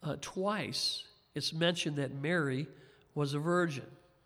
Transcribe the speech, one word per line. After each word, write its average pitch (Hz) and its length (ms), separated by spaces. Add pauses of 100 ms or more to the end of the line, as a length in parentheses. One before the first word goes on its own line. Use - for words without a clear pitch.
uh, 147 200
twice - 840 (300)
it's - 180
mentioned 165 440
that 135 180
Mary 143 520 (480)
was 143 200
a 147 40
virgin. 165 480 (400)